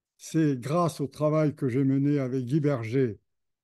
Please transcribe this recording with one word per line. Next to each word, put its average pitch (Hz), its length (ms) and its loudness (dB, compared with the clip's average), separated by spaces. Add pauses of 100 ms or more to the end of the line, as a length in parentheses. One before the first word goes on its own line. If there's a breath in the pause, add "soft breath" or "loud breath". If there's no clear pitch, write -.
(180)
c'est 151 420 0
grâce 147 400 -2
au 143 60 -4
travail 151 480 0
que 147 140 -2
j'ai 131 160 0
mené 139 340 2
avec 131 260 -2
Guy 135 160 0
Berger, 120 580 0 (460)